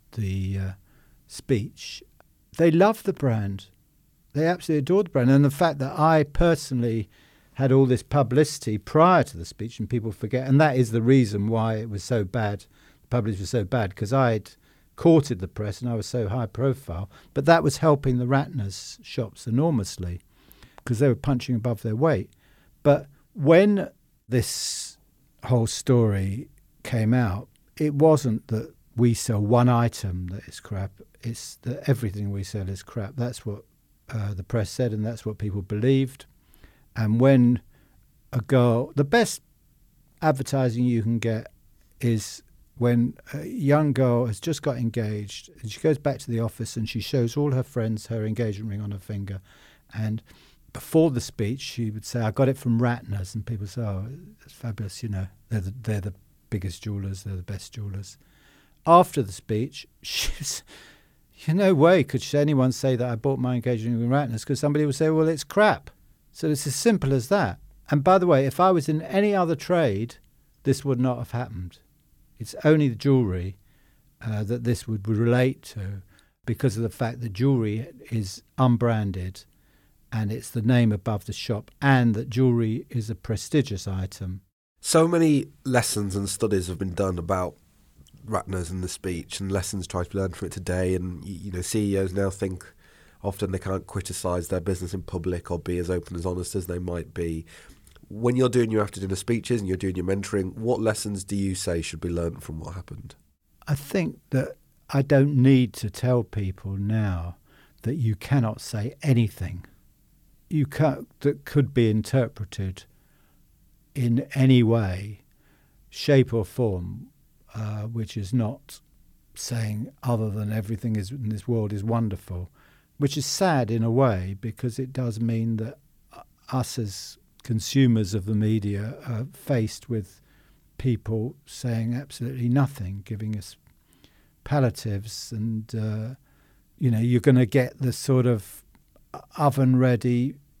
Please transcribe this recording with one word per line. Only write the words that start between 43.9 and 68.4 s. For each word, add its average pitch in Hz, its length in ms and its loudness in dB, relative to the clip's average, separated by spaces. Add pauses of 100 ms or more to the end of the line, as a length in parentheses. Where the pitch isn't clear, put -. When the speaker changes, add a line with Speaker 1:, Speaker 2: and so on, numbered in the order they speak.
Speaker 1:
girl 123 340 2
has 110 140 -4
just 160 220 -4
got 127 160 -2
engaged 107 720 -6 (100)
and 107 100 -10
she - 100 -14
goes 156 180 2
back 139 220 -2
to - 100 -10
the 117 80 0
office 113 380 -4
and 110 120 -2
she 113 120 -4
shows 117 360 0
all 147 160 0
her 131 120 0
friends 113 420 -4
her 113 180 -4
engagement 107 460 -4
ring 101 100 -6
on 104 120 -6
her 101 60 -8
finger. 101 420 -8 (520)
And 107 300 -4 (500)
before 160 380 2
the 123 100 -2
speech, 117 400 -6
she 113 300 -6
would 104 140 -10
say, - 160 -4
"I 110 100 0
got 131 180 2
it 135 100 0
from 117 220 0
Ratner's." 104 540 -4
And 107 100 -8
people 104 220 -8
say, 117 160 -8
"Oh, 101 240 -4 (320)
that's - 140 -20
fabulous, 107 500 -10
you 117 60 -6
know, 95 180 -4 (220)
they're 107 120 -2
the, 95 220 -6
they're 107 180 -2
the 87 140 -8 (360)
biggest 98 320 -6
jewellers, 98 420 -6
they're 98 100 -8
the 90 80 -8
best 95 300 -12
jewellers." 101 440 -10 (680)
After 170 360 6
the 95 100 -6
speech, - 640 -6
<laughs> - 80 -20
she's, - 600 -6 (720)
you - 200 -2
know, 196 120 4
no 190 80 6
way 160 300 6
could - 180 -4
she, - 160 -2
anyone 143 320 4
say 131 240 0
that 123 160 -2
I 117 60 -4
bought 131 240 -2
my 123 160 0
engagement 120 400 -2
ring 117 120 -2
from 131 80 2
Ratner's, 117 280 -2
'cause 139 160 -4
somebody 147 260 2
would 139 80 0
say, 156 160 2
"Well, 160 160 2
it's 160 160 0
crap." - 480 0 (400)
So - 180 -6
it's 151 180 -2
as 139 100 -4
simple 180 360 2
as 127 160 0
that. 175 300 0 (320)
And 147 140 2
by 185 140 8
the 180 80 0
way, 139 200 6